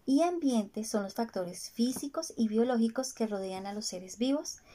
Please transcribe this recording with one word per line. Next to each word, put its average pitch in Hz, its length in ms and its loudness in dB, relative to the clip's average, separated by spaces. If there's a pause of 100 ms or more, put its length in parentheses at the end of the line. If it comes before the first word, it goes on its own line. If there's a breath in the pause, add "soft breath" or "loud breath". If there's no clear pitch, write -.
Y 269 160 6
ambiente 269 600 2
son 214 220 -2
los 190 100 -8
factores 185 560 -4
físicos 262 640 -2
y 226 120 2
biológicos 226 640 2
que 226 160 -2
rodean 190 380 -4
a 202 80 -6
los 214 120 -6
seres 185 320 -10
vivos 277 380 0 (180 loud breath)